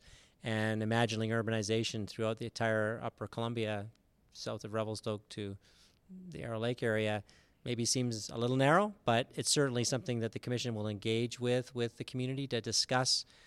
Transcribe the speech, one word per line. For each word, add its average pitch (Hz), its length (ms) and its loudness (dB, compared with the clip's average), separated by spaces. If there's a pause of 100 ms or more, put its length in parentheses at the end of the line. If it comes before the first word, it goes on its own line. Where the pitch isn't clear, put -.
(440)
and 110 380 0
imagining 110 480 2
urbanization 110 800 0
throughout 110 300 -2
the 117 60 -8
entire 110 580 0
Upper 113 240 -8
Columbia, 113 580 -4 (480)
south 113 320 -8
of 104 80 -10
Revelstoke 107 560 -4
to 101 260 -6 (760)
the 151 100 -10
Arrow 117 160 -4
Lake 117 240 0
area, 107 420 2 (400)
maybe 117 220 -2
seems 117 440 0
a - 80 -8
little 117 180 2
narrow, 170 400 6 (100)
but 120 300 4
it's - 160 0
certainly 127 320 4
something 120 380 0
that 113 100 -2
the - 80 -8
commission 120 340 -2
will 107 140 -2
engage 113 520 0
with, 123 360 0
with 117 220 -2
the 127 60 -6
community 131 440 -2
to 123 120 0
discuss 127 680 2 (220)